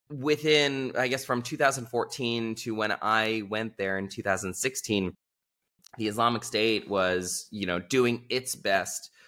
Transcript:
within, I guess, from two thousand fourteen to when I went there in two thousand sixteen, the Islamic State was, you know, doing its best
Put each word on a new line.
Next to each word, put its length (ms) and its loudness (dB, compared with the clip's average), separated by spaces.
within, 880 2
I 100 2
guess, 180 -2
from 160 0
two 160 -6
thousand 300 2
fourteen 680 -2
to 200 -6
when 260 0
I 480 2
went 280 -4
there 200 0
in 120 -4
two 120 -12
thousand 340 -2
sixteen, 580 -2
the 100 -2
Islamic 360 2
State 460 0
was, 640 0
you 140 -4
know, 140 0
doing 500 2
its 260 -4
best 540 -2